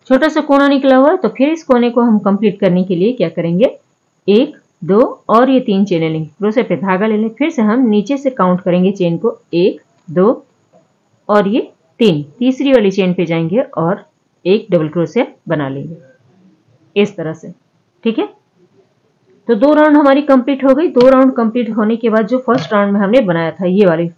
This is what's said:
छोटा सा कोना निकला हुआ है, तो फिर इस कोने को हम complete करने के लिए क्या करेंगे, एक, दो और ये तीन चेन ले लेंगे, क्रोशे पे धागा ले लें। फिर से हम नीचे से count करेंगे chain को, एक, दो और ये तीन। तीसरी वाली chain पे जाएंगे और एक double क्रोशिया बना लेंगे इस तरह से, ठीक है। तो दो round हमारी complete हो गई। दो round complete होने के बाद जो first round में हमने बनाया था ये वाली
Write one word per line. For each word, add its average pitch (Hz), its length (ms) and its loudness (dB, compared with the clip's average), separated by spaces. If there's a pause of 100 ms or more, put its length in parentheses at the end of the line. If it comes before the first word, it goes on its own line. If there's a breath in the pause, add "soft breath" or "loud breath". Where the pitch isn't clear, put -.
छोटा 262 220 2
सा 311 120 -4
कोना 277 260 2
निकला 269 280 2
हुआ 269 160 4
है, 370 60 0
तो 226 120 -2
फिर 277 200 0
इस 320 140 -6
कोने 240 260 0
को 240 120 -2
हम 226 180 2
complete 202 400 -2
करने 185 240 0
के 185 120 -4
लिए 208 180 0
क्या 170 160 -4
करेंगे, 170 360 -2 (640)
एक, 247 280 2 (260)
दो 185 180 0 (300)
और 233 200 4
ये 262 120 4
तीन 202 240 0
चेन 175 160 -2
ले 160 80 -2
लेंगे, 160 200 -6
क्रोशे 214 340 -2
पे 175 140 -2
धागा 190 300 -2
ले 214 100 -2
लें। 220 120 -2
फिर 285 200 -4
से 277 120 -4
हम 233 260 2
नीचे 208 300 0
से 277 140 -2
count 180 300 0
करेंगे 180 320 0
chain 170 240 -2
को, 226 200 -4 (180)
एक, 185 260 0 (260)
दो 185 360 0 (840)
और 208 180 2
ये 240 140 -2 (380)
तीन। 170 220 2 (180)
तीसरी 262 340 0
वाली 208 180 2
chain 185 220 -2
पे 180 120 -2
जाएंगे 165 360 -2
और 190 440 -4 (400)
एक 214 260 -2
double 156 180 0
क्रोशिया 175 360 -4 (220)
बना 151 220 -4
लेंगे 147 280 -12 (1000)
इस 202 220 -2
तरह 160 160 -8
से, - 180 -18 (520)
ठीक 226 160 -4
है। 415 80 -4 (1200)
तो 233 80 0
दो 277 180 2
round 302 240 4
हमारी 277 260 4
complete 269 420 0
हो 269 100 4
गई। 320 140 -2
दो 247 200 4
round 262 240 4
complete 226 380 -2
होने 214 260 -2
के 226 120 -2
बाद 220 180 0
जो 247 120 -2
first 240 340 -4
round 202 200 0
में 202 60 0
हमने 214 240 2
बनाया 165 280 -2
था 185 160 -8
ये 196 180 2
वाली 170 320 0